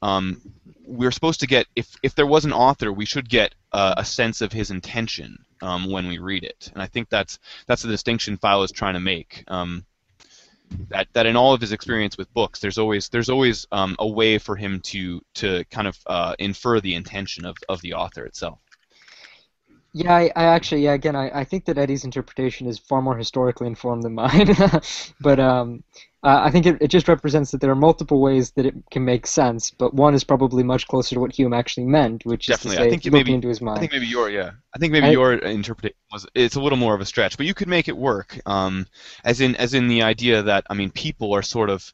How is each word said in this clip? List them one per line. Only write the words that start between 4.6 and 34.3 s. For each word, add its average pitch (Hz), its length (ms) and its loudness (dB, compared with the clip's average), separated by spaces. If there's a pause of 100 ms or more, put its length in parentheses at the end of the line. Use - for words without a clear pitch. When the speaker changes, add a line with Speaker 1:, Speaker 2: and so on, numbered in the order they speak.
Speaker 1:
intention, 90 720 -10 (180)
um, 92 280 -4
when 92 180 -4
we 85 120 -8
read 92 240 -6
it, - 300 -16
and - 80 -10
I 95 40 -8
think 113 240 -8
that's, 101 300 -4 (280)
that's 123 140 0
the 117 80 -10
distinction 107 480 -4
Philo 101 260 2
is 92 80 -4
trying 98 220 -4
to 90 60 -6
make. 90 480 -8
Um, 90 360 -8 (1080)
that, 95 240 -4
that 113 120 2
in 113 100 2
all 131 180 6
of 123 60 2
his 110 140 -6
experience 107 440 -4
with 95 160 -12
books, 110 260 -4
there's 101 180 -6
always, 107 320 -2
there's 117 200 -2
always, 127 420 0
um, 95 280 -2
a 107 80 -2
way 110 300 2
for 107 180 -6
him 98 260 -6
to, 90 400 -10 (140)
to 92 300 -4
kind 107 220 -6
of, 90 180 -8
uh, 87 340 -4
infer 107 400 -2
the 95 160 -4
intention 87 500 -10
of, 87 120 -14 (100)
of 90 140 -6
the 85 120 -10
author 85 320 -8
itself. - 340 -12 (1300)
Speaker 2:
Yeah, 175 220 4
I, 170 220 4
I 170 80 2
actually, 165 400 4
yeah, 147 80 4
again, 139 240 -2
I, 135 120 -4 (120)
I - 20 -4
think 190 220 -6
that 160 120 -2
Eddie's 139 280 -2
interpretation 131 600 -6
is 117 140 -6
far 135 220 -2
more 131 160 -2
historically 123 500 -2
informed 117 360 -6
than 113 100 -6
mine. 135 420 4 (320)
<laughs> - 320 -14
But, 139 200 4
um, 123 440 2 (400)
uh, 139 200 6
I 147 80 4
think 170 140 4
it, 170 140 2
it 151 100 2
just 180 180 4
represents 151 440 2
that 131 100 -4
there 135 100 4
are 135 40 2
multiple 147 460 4
ways 135 300 2
that 131 140 0
it 135 100 -2 (160)
can 131 120 -2
make 123 240 0
sense, 117 440 0
but 127 220 -2
one 143 200 6
is 135 100 2
probably 127 400 2
much 127 240 -2
closer 131 280 -2
to 123 40 -2
what 123 160 -4
Hume 127 160 2
actually 120 360 -2
meant, 127 380 2
which 117 220 -4
is 117 120 2
to - 100 -10
Speaker 1:
Definitely. 95 80 -2
I - 80 2
Speaker 2:
say, 120 60 4
Speaker 1:
think 170 140 -2
it 139 60 -2
Speaker 2:
looking 139 140 6
Speaker 1:
maybe, 135 80 2
Speaker 2:
into 123 160 -2
his 113 120 -4
Speaker 1:
I 120 40 -6
Speaker 2:
mind. 107 140 -4
Speaker 1:
think 151 120 -4
maybe 131 140 -4
your, 117 240 -2
yeah. 95 220 -6 (220)